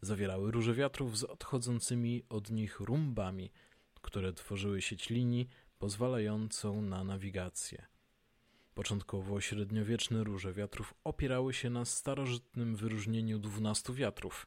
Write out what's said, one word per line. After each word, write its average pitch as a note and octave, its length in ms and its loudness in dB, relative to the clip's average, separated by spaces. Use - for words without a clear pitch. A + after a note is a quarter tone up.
Zawierały G2 500 0
róże A#2 240 4
wiatrów C3 440 0
z A#2+ 60 0
odchodzącymi A#2+ 1040 0
od G#2+ 220 -4
nich A2 300 -2
rumbami, G#2 720 0
które F#2+ 380 -2
tworzyły G2 500 -2
sieć - 280 -4
linii A#2+ 380 4
pozwalającą G#2+ 1040 0
na F#2+ 220 0
nawigację. F#2+ 840 -4
Początkowo G2+ 640 0
średniowieczne A2 840 2
róże G2 280 -2
wiatrów G2+ 420 -4
opierały C3 500 2
się - 160 0
na A#2+ 140 0
starożytnym B2 920 0
wyróżnieniu A2 640 2
dwunastu G#2+ 560 0
wiatrów. - 520 -2